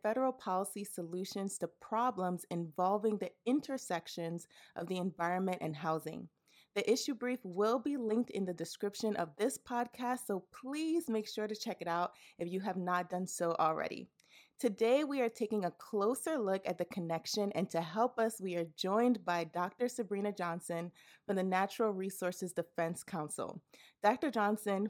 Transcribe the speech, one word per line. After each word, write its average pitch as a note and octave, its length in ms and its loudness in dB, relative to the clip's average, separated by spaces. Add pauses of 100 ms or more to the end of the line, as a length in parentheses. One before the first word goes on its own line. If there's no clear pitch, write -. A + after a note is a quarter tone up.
federal B3+ 320 2
policy G3+ 500 -2
solutions F#3+ 760 -4
to E3+ 100 -2 (100)
problems F#3+ 720 0
involving F#3 680 0
the - 120 -4 (140)
intersections F3 1000 -2 (280)
of F3 120 -6
the F#3 100 -2
environment F3+ 640 0
and D#3 140 -4
housing. D#3+ 520 -4 (480)
The G3+ 160 2
issue C4+ 220 2
brief B3 300 -2
will G#3 360 2
be C#4+ 160 -2
linked A#3 360 0
in G3 120 -2
the F3+ 100 0
description G3+ 640 -2
of E3+ 200 0
this A#3 220 0
podcast, B3 680 -4
so F#3+ 240 -2
please D#4 560 -2
make A3 220 0
sure G#3+ 180 -4
to G#3+ 80 -4
check G#3 240 -6
it F3+ 80 0
out F3 240 2 (280)
if F3 120 -2
you F#3 80 0
have F#3+ 160 -2
not F3+ 360 0
done F3+ 160 0
so E3+ 320 0
already. D#3 500 2 (500)
Today, A#3+ 440 4
we C#4 160 0
are A#3 100 2
taking G#3+ 360 0
a E3+ 60 0
closer B3 680 0
look F#3+ 280 2
at F3+ 120 -2
the F3 80 0
connection, F3 680 -2
and F3+ 180 0
to E3 100 2
help A3 360 2
us, A3+ 220 2
we F#3 160 -4
are E3+ 120 0 (100)
joined G#3+ 480 4
by F3 180 2
Doctor F3+ 460 -2
Sabrina G#3 420 -2
Johnson E3+ 600 -4 (340)
from G3+ 100 0
the F#3 80 2
Natural G3 480 2
Resources F#3 600 -4
Defense E3+ 500 -2
Council. - 580 -6 (400)
Doctor B3 300 4
Johnson, G#3 580 2